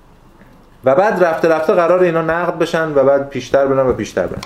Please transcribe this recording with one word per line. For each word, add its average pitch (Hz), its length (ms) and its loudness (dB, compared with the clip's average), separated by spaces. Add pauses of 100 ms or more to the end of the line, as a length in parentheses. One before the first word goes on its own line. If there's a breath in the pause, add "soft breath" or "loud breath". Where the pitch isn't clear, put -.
(840)
و 131 100 2
بعد 190 280 2
رفته 165 240 0
رفته 160 260 0
قرار 175 260 2
اینا 165 220 0
نقد 165 360 -4
بشن 160 380 -2
و 135 80 4
بعد 139 260 2
پیشتر 135 360 -2
برن 135 220 0
و 120 60 2
پیشتر 98 340 -6
برن. - 180 -10